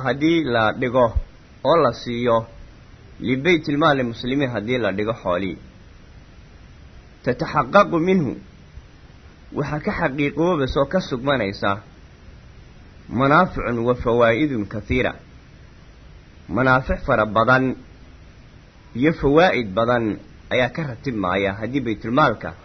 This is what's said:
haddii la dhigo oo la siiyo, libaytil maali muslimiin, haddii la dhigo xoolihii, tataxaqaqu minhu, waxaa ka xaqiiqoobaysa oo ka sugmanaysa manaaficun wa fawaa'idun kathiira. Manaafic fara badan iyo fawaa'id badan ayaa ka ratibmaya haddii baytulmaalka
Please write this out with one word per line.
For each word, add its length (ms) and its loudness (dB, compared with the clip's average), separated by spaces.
haddii 400 2
la 200 2
dhigo 320 2
oo 140 4
la 160 4
siiyo, 440 0
libaytil 580 0
maali 260 2
muslimiin, 480 -2
haddii 260 -2
la 140 -2
dhigo 220 -4
xoolihii, 440 -4
tataxaqaqu 800 2
minhu, 320 2
waxaa 260 -6
ka 120 -6
xaqiiqoobaysa 880 -2
oo 60 2
ka 160 -2
sugmanaysa 720 -2
manaaficun 680 0
wa 160 2
fawaa'idun 680 2
kathiira. 480 -2
Manaafic 560 2
fara 200 2
badan 400 4
iyo 180 2
fawaa'id 600 4
badan 300 0
ayaa 200 0
ka 140 -8
ratibmaya 720 -2
haddii 280 -6
baytulmaalka 680 -2